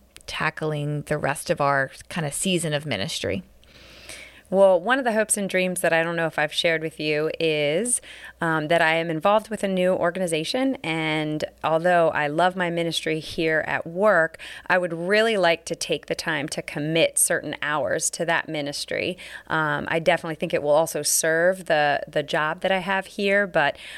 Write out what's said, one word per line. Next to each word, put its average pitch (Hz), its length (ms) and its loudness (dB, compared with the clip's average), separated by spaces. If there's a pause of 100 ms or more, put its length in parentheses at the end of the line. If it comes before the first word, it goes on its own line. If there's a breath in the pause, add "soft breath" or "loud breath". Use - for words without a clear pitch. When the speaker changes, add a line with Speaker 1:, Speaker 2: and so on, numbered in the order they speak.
(280)
Speaker 1:
tackling 151 760 -4
the 151 160 -2
rest 147 300 -4
of 135 120 0
our 139 280 2 (200)
kind 160 160 -4
of 143 80 -6
season 165 400 -2
of 147 120 -4
ministry. 104 560 -4 (1080 loud breath)
Speaker 2:
Well, 190 280 6
one 240 200 2
of 254 60 -4
the 233 80 2
hopes 214 240 0
and 196 120 -4
dreams 185 320 0
that 165 100 2
I 165 120 4
don't 170 120 -2
know 165 120 0
if 151 100 -4
I've 151 160 0
shared 160 300 0
with 160 160 -8
you 151 400 0
is, 160 600 0 (420 loud breath)
um, 160 260 0
that 170 120 4
I 160 160 4
am 165 140 -2
involved 202 400 2
with 214 140 -6
a 202 40 -2
new 185 260 2
organization. 180 920 0
And 156 600 -2 (200)
although 165 460 4
I 147 180 0
love 170 280 2
my 180 140 -2
ministry 165 500 -2
here 160 480 0
at 143 200 -4
work, 175 500 2 (300 loud breath)
I 180 100 4
would 175 160 0
really 208 420 2
like 170 300 2
to 165 100 -6
take - 300 -4
the - 100 -4
time 151 340 -4
to - 120 -6
commit 156 560 0
certain - 460 0
hours 147 480 -2
to - 140 -4
that 165 220 0
ministry. 151 680 -6 (300 loud breath)
Um, 151 420 0
I 165 80 -2
definitely 165 380 0
think 170 180 -4
it 170 80 0
will 147 100 -2
also 156 300 2
serve 170 640 2
the, 147 420 2
the 156 140 -2
job 156 400 -2
that 185 100 0
I 190 80 2
have 190 280 -2
here, 202 400 0
but 156 300 2 (200 loud breath)